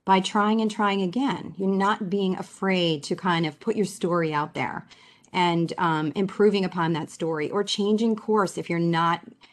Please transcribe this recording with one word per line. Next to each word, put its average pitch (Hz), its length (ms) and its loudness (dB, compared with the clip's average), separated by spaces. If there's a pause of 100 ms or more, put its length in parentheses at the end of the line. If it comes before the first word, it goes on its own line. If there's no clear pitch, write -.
by 190 140 6
trying 214 420 2
and 214 80 0
trying 196 320 0
again. 185 560 -2
You're 190 100 0
not 196 400 0
being 190 280 0
afraid 175 640 0
to - 120 -4
kind 170 300 0
of 151 160 -4
put 220 160 -2
your 208 80 2
story 170 480 -2
out 151 220 -2
there - 320 -6 (460)
and, 170 440 2
um, 156 380 0
improving 202 500 2
upon 170 300 -2
that 151 160 -6
story 160 400 -4
or 202 120 -2
changing 214 540 0
course 214 400 0
if 165 140 -8
you're 170 80 0
not 170 420 2 (320)